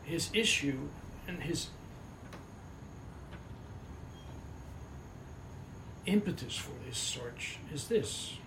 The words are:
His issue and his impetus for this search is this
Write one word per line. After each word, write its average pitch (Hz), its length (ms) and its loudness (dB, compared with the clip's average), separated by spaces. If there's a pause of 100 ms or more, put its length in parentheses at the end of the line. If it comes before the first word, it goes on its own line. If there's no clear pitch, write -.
His 160 300 2
issue 143 560 6 (380)
and 180 140 -2
his - 300 2 (4000)
impetus 185 500 6
for - 180 -2 (120)
this 120 140 -2
search - 580 -2 (160)
is 143 140 -2
this - 600 4